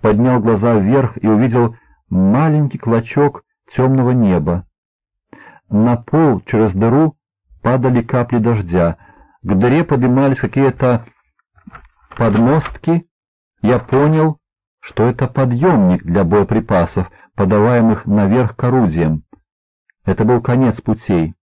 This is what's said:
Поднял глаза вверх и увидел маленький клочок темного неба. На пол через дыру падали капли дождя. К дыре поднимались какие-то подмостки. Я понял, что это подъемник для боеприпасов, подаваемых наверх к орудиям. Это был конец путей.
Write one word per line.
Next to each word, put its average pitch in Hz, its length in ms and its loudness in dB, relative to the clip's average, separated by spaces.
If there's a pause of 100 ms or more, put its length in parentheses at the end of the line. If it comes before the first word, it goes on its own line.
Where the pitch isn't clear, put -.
Поднял 117 400 2
глаза 113 340 0
вверх 117 480 0
и 98 40 -2
увидел 117 500 0 (320)
маленький 143 720 0
клочок 117 640 -2 (320)
темного 131 380 0
неба. 92 540 0 (1000)
На 117 280 0
пол 135 460 0
через 110 300 0
дыру 123 440 0 (460)
падали 123 400 0
капли 120 360 -2
дождя. 90 580 0 (460)
К 98 120 -2
дыре 123 300 2
поднимались 131 540 0
какие-то 127 680 0 (1120)
подмостки. 131 920 -2 (540)
Я 117 180 0
понял, 156 600 0 (420)
что - 240 -4
это 123 220 -2
подъемник 123 760 0
для 87 220 0
боеприпасов, 98 880 0 (240)
подаваемых 110 720 0
наверх 107 500 0
к - 80 -6
орудиям. 82 600 0 (800)
Это 104 200 -2
был 120 160 2
конец 123 400 0
путей. 87 540 -2 (160)